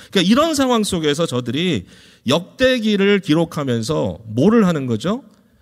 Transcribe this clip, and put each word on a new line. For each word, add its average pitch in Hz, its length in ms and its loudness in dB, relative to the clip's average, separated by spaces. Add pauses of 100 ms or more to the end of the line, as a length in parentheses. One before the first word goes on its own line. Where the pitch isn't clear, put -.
(100)
그러니까 196 100 0
이런 277 340 2
상황 254 300 0
속에서 160 420 0
저들이 123 600 -4 (400)
역대기를 202 920 0
기록하면서 147 1080 -2
뭐를 180 400 4
하는 147 200 -2
거죠? 156 380 -4 (380)